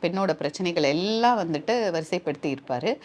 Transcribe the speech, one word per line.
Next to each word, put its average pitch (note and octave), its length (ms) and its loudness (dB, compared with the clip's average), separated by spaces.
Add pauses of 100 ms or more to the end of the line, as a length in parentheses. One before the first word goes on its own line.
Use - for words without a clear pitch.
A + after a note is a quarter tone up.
பெண்ணோட F3+ 300 0
பிரச்சனைகள் D#3+ 500 -2
எல்லாம் A3 560 2
வந்துட்டு F3+ 520 0
வரிசைப்படுத்தி D#3+ 640 -2
இருப்பாரு. C#3 480 -2